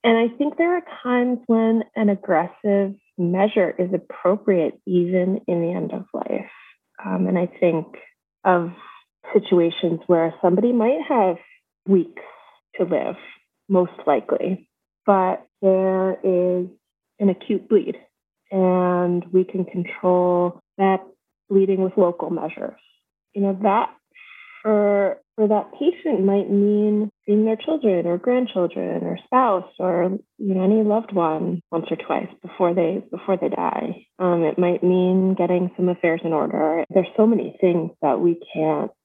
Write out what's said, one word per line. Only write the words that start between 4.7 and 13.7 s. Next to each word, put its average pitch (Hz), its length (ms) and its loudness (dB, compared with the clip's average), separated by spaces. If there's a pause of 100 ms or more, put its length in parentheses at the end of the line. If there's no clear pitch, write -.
even 180 600 0
in 175 140 -2
the 170 120 -2
end 180 200 -6
of - 220 -10
life. - 360 -6 (540)
Um, 185 220 -2
and 185 120 0
I 175 80 0
think 165 400 -2 (580)
of 175 260 0 (640)
situations 170 720 0
where 165 340 2
somebody 190 320 2
might 247 360 2
have 196 280 2 (500)
weeks 190 360 2 (540)
to 185 80 -2
live, 170 320 -4 (520)
most 180 240 2 (140)